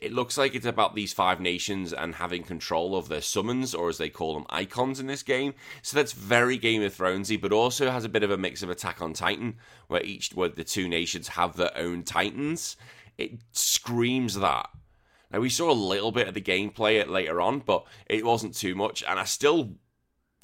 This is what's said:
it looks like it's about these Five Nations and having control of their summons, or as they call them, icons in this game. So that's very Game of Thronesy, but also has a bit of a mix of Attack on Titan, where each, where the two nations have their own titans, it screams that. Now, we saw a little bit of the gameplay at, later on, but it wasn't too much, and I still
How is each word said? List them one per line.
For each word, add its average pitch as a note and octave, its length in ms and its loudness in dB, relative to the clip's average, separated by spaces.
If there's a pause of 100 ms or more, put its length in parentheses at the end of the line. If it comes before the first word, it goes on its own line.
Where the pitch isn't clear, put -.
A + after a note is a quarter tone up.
it - 100 -6
looks A#2+ 240 -2
like C3+ 180 2
it's B2 120 -4
about G#2 280 2
these G#2 180 -2
Five F#2 280 2
Nations F2+ 520 -2
and D#2+ 240 -6
having F2 260 -4
control F2 540 -2
of D#2+ 120 -4
their D#2 120 -4
summons, A#2 540 -2
or E2+ 140 -2
as E2 100 -2
they D#2 100 -2
call D#2+ 260 -4
them, D2 160 -8
icons B2 480 -2
in C3 80 -8
this C#3 160 -6
game. C3+ 320 0 (280)
So - 140 -6
that's C#3+ 160 2
very A#2+ 460 4
Game A2+ 240 2
of G2 140 0
Thronesy, F#2+ 440 0
but G2 120 0
also B2+ 380 4
has B2 140 -2
a A2+ 40 -4
bit - 140 2
of G2+ 80 4
a F#2+ 80 2
mix F#2 240 -4
of F2+ 80 -4
Attack F2 300 -6
on D#2+ 120 -4
Titan, F2+ 440 -2 (300)
where - 160 0
each, F#2+ 300 -8
where F2+ 160 2
the E2 160 -8
two F#2 240 -2
nations E2+ 400 -2
have F2 280 -2
their F2 200 0
own F2 260 -4
titans, C3+ 760 -2 (440)
it - 200 -8 (120)
screams A#2+ 840 0
that. D#2 320 2 (600)
Now, G#2 100 0
we B2+ 100 2
saw D#3+ 200 2
a - 20 8
little G2+ 380 2
bit A2 160 2
of F#2+ 80 -6
the G#2 60 -6
gameplay G#2 600 2
at, G2 80 2
later F2 320 0
on, B2 200 2
but G2+ 260 2 (200)
it A2 180 0
wasn't A#2 300 2
too F#2 200 -2
much, G2+ 320 -2
and F#2 120 0
I F#2+ 60 0
still C#3 520 2 (680)